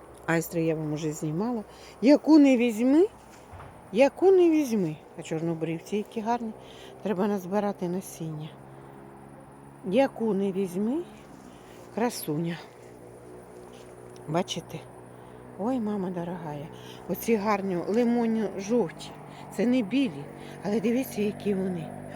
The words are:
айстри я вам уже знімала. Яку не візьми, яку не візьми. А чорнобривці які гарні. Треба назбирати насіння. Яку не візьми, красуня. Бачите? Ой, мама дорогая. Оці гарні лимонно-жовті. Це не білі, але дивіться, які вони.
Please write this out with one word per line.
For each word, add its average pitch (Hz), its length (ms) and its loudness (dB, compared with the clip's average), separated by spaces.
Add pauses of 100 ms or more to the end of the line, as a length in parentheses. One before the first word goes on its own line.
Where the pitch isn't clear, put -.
(260)
айстри 165 360 0
я 160 120 2
вам 156 180 -4
уже 151 200 -4
знімала. 190 520 -2 (360)
Яку 294 380 8
не 277 180 10
візьми, 247 500 4 (840)
яку 277 380 6
не 359 200 8
візьми. 226 460 2 (220)
А 165 40 -12
чорнобривці 165 720 -4
які 214 240 -4
гарні. 233 320 -2 (500)
Треба 190 240 0
назбирати 196 600 -2
насіння. 160 600 -6 (1400)
Яку 226 500 2
не 196 180 0
візьми, 196 500 -2 (920)
красуня. 170 640 -2 (1700)
Бачите? 165 500 -4 (800)
Ой, 240 220 -2
мама 208 300 -2
дорогая. 170 560 -8 (420)
Оці 226 280 0
гарні 196 400 0
лимонно-жовті. 220 1300 0 (460)
Це - 100 2
не 247 160 4
білі, 190 420 0 (400)
але 202 160 2
дивіться, 240 420 0
які 202 320 0
вони. 185 320 -2 (300)